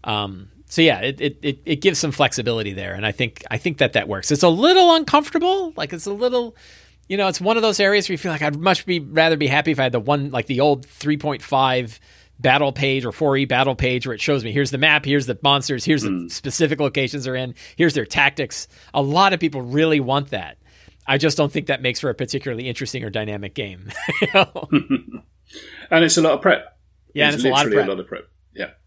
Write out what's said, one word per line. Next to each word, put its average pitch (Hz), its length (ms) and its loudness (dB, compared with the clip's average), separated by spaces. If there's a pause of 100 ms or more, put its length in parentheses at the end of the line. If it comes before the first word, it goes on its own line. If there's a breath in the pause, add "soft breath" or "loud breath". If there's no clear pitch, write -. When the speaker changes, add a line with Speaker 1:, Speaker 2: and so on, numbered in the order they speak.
Speaker 1:
Um, 101 440 -8 (220)
so - 100 -2
yeah, 139 200 4
it, 135 200 -6
it, 143 220 -4
it, 139 240 -4
it 147 160 -4
gives 180 160 0
some 151 140 -2
flexibility 113 600 -2
there. 92 220 -10
And 101 100 -6
I 107 80 -2
think, - 380 -6
I 117 80 -6
think 165 200 -4
that 127 160 2
that 104 140 0
works. 98 220 -4
It's 147 120 2
a 180 60 8
little 339 460 6
uncomfortable. 330 800 0
Like, 160 180 -6
it's 160 120 -12
a 202 60 -6
little, 240 440 -2 (520 soft breath)
you 185 80 -4
know, 202 120 2
it's 185 120 -4
one 214 160 2
of 226 60 2
those 220 180 2
areas 202 260 4
where 190 80 -4
you 151 40 -6
feel 175 140 -4
like 151 100 -4
I'd 147 160 -2
much 156 260 2
be, 175 160 -2
rather 160 380 2
be 147 80 0
happy 151 240 2
if 135 100 0
I 135 40 4
had 127 80 0
the 120 80 0
one, 139 300 -2
like, 123 160 -4
the 127 140 -2
old 139 240 2
three 151 320 -4
point 143 260 -6
five 131 560 0 (400 soft breath)
battle 135 320 2
page 135 360 -2
or 110 60 -4
four 143 260 2
E 139 80 0
battle 131 280 2
page 127 320 -2
where 123 80 -6
it 104 60 -12
shows 139 240 0
me, 113 80 -6
here's 135 180 0
the 139 80 -6
map, 151 280 2
here's 139 200 2
the 123 160 -4
monsters, 139 440 0
here's 151 160 2
the 101 80 -2
Speaker 2:
Hmm. 87 180 -4
Speaker 1:
specific 147 520 -2
locations 139 440 -2
they're 127 100 -6
in, 127 200 -8 (220 loud breath)
here's 160 180 2
their 127 120 -2
tactics. - 600 -2 (260 soft breath)
A 147 80 2
lot 175 300 4
of 165 80 -2
people 147 220 -2
really 151 380 2
want 139 300 -2
that. 87 280 -10 (480 soft breath)
I 135 100 2
just 143 220 0
don't 147 120 0
think - 180 -6
that 135 120 -2
makes 123 180 -4
for 135 120 -4
a 110 40 -4
particularly 127 540 -8
interesting 123 340 -8
or 110 80 -8
dynamic 104 440 -8
game. 98 360 -12 (140)
<laughs> - 160 -4
You 202 140 0
know? - 360 2
Speaker 2:
<laughs> - 520 -2 (680 loud breath)
And 165 140 6
it's 156 140 4
a - 20 4
lot 156 140 4
of 143 80 -4
prep. - 340 0 (380)
Speaker 1:
Yeah, 147 140 2
and 147 60 0
Speaker 2:
It's 123 100 -4
Speaker 1:
it's 135 40 4
a 127 40 4
lot 143 120 4
of 113 80 0
Speaker 2:
literally 101 140 4
Speaker 1:
prep. - 20 -4
Speaker 2:
a - 20 -4
lot 92 100 -4
of 92 60 -10
prep. - 220 -14 (260)
Yeah. - 160 -10 (160)